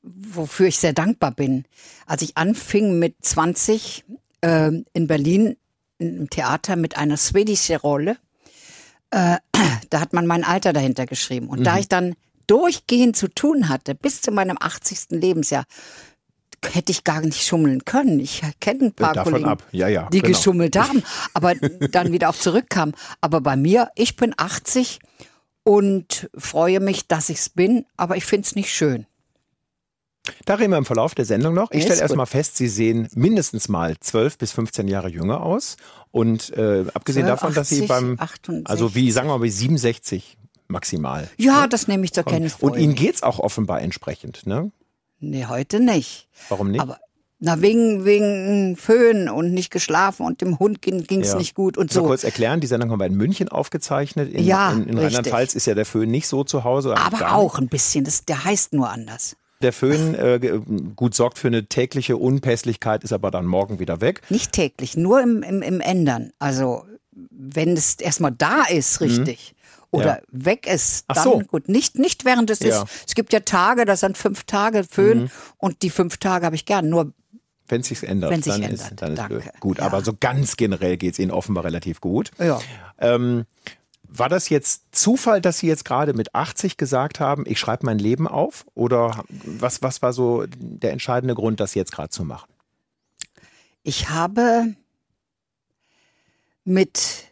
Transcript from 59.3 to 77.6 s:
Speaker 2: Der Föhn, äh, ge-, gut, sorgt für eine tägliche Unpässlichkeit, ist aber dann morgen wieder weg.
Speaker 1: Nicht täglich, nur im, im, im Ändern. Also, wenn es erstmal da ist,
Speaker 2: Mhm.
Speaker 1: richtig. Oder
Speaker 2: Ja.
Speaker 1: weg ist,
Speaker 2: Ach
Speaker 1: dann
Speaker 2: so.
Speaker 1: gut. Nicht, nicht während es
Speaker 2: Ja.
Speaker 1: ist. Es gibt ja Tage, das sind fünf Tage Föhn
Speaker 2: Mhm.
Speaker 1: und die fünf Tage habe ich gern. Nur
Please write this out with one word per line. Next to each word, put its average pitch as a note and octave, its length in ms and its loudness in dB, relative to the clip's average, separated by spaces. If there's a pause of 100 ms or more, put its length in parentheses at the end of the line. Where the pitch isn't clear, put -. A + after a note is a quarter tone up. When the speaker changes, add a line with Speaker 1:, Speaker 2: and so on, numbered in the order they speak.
Speaker 2:
Der B2 100 4
Föhn, D#3 420 0
äh, B2 240 2
ge-, A2 220 -2 (360)
gut, A#2+ 180 0
sorgt A#2+ 240 0
für C3+ 100 -2
eine A2+ 160 0
tägliche B2+ 540 -2
Unpässlichkeit, A#2+ 840 0
ist G#2+ 100 -4
aber F#2+ 160 -2
dann F2+ 160 -4
morgen F#2+ 320 0
wieder E2+ 240 -4
weg. E3 260 -2
Speaker 1:
Nicht - 240 -2
täglich, C3+ 460 -4
nur G#3+ 240 4
im, A3+ 200 0
im, F3+ 200 -4
im F3+ 180 -2
Ändern. C#3 580 0
Also, C3 460 -2 (260)
wenn D3 600 -4
es D#3 220 2
erstmal D#3 380 -2
da D3 320 2
ist, - 360 0
Speaker 2:
Mhm. D#3+ 60 0
Speaker 1:
richtig. B2 480 0 (380)
Oder C3+ 240 2
Speaker 2:
Ja. - 140 -14
Speaker 1:
weg D#3+ 360 -2
ist, - 420 -2
Speaker 2:
Ach C3+ 60 -2
Speaker 1:
dann D#3 100 2
Speaker 2:
so. C4 140 6
Speaker 1:
gut. F#3+ 320 -4
Nicht, A#3+ 280 0
nicht C4+ 280 0
während A#3+ 240 2
es G#3+ 80 0
Speaker 2:
Ja. G#3+ 240 2
Speaker 1:
ist. - 240 -12
Es - 80 -8
gibt - 180 0
ja G#3+ 80 4
Tage, G#3 460 2
das G3 140 2
sind G3 180 -2
fünf G3 260 -2
Tage G#3 400 0
Föhn G#3+ 380 4
Speaker 2:
Mhm. B2+ 80 -6 (260)
Speaker 1:
und F#3 260 -4
die F#3 80 0
fünf - 280 -2
Tage F#3 260 -2
habe D#3+ 120 -2
ich - 100 -8
gern. F3+ 240 0
Nur D#3+ 240 0 (540)